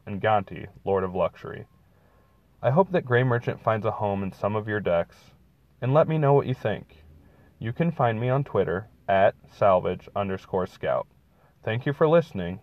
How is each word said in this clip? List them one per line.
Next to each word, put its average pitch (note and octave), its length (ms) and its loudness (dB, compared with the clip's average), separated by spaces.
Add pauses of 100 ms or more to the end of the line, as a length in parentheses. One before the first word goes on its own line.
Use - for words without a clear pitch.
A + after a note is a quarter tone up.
and G2+ 160 -8
Gonti, G2+ 460 -2 (160)
Lord F#2+ 180 0
of F#2 140 -6
Luxury. - 500 -4 (920)
I B2 100 0
hope F#3 200 4
that F#3 140 0
Gray B2 180 4
Merchant A#2+ 400 -2
finds A2 240 0
a G#2+ 60 -2
home G2 320 -2
in F#2 80 -8
some G#2 240 -4
of G#2+ 100 -4
your G#2+ 140 -2
decks, F2 340 0 (680)
and B2+ 140 0
let D#3 140 4
me D#3+ 100 0
know C#3+ 140 4
what C#3 160 2
you B2+ 60 -2
think. - 500 -8 (560)
You A2+ 120 -6
can E3+ 200 -2
find A#2 260 0
me B2 120 -2
on C#3 120 0
Twitter F#2 460 -2 (200)
at G2 280 4 (120)
Salvage F#2 680 0
underscore F#2+ 500 -4
Scout. - 400 -4 (560)
Thank A2+ 240 -4
you C#3+ 60 -2
for D#3 160 2
listening G2 540 0